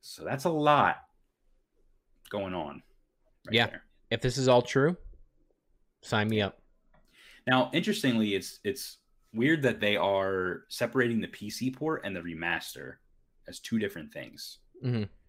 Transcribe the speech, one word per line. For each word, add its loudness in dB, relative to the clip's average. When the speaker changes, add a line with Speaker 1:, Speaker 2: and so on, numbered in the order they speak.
Speaker 1:
So -16
that's -4
a 4
lot 6
going -4
on -8
right -6
Speaker 2:
Yeah. 4
Speaker 1:
there. -12
Speaker 2:
If -2
this 0
is 2
all 8
true, 2
sign 0
me 2
up. -4
Speaker 1:
Now, 4
interestingly, 2
it's, -6
it's -6
weird 2
that 2
they 2
are 0
separating 0
the -6
P -12
C -4
port -4
and -6
the -8
remaster -6
as -14
two -2
different -6
things. -14
Speaker 2:
Mm-hmm. -2